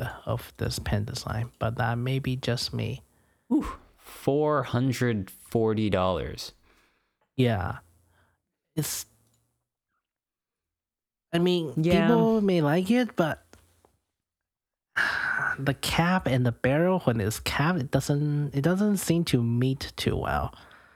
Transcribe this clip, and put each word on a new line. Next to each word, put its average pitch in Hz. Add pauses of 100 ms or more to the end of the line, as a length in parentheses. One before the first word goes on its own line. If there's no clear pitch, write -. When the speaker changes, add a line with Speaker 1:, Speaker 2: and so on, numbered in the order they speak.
(260)
Speaker 1:
of 117
this -
pen 104
design, 117
but 113
that 120
may 127
be 131
just 120
me. 113 (500)
Speaker 2:
Ooh, 277 (300)
four 147
hundred 120
forty 110
dollars. 90 (840)
Speaker 1:
Yeah. 107 (1000)
It's, - (2250)
I 170
mean, 170
Speaker 2:
Yeah. 170
Speaker 1:
people 226
may 180
like 175
it, 240
but 160 (1500)
<sighs> -
the 139
cap 175
and 123
the 117
barrel, 165
when 117
it's -
capped, 165
it 131
doesn't, 147
it 139
doesn't 190
seem 170
to 123
meet 123
too -
well. - (420)